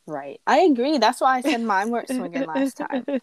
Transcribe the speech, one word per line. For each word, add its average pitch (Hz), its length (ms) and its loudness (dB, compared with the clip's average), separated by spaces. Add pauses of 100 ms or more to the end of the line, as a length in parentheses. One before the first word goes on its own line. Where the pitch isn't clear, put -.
Right. 143 400 -12
I 285 140 6
agree. 294 360 4
That's - 240 2
why 262 160 2
I 254 40 -4
said 254 200 0
mine 214 300 0
weren't 233 180 -4
swinging 254 380 -6
last 269 300 -4
time. 262 280 -6 (180)